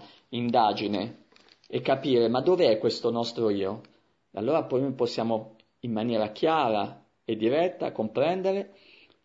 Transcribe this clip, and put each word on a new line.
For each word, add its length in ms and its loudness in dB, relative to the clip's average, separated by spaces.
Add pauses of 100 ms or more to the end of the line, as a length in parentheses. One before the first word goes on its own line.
(300)
indagine 920 0 (420)
e 140 -4
capire, 480 2
ma 140 0
dov'è 360 4
questo 320 0
nostro 380 -2
io? 320 -2 (520)
Allora 320 0
poi 180 0
noi 100 -2
possiamo 640 -2 (240)
in 120 -6
maniera 400 -2
chiara 720 0 (220)
e 120 -4
diretta 560 0
comprendere 840 -2 (500)